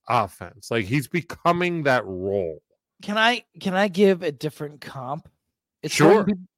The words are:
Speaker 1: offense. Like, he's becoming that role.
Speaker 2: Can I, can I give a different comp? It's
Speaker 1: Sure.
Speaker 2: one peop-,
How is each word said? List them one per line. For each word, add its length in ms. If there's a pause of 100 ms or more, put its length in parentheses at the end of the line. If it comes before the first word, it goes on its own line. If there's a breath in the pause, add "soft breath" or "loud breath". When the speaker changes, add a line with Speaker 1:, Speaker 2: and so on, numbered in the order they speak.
Speaker 1:
offense. 640
Like, 140
he's 220
becoming 760
that 220
role. 560 (400)
Speaker 2:
Can 160
I, 260 (160)
can 160
I 120
give 360
a 80
different 500
comp? 480 (520)
It's 140
Speaker 1:
Sure. 200
Speaker 2:
one 100
peop-, 120 (200)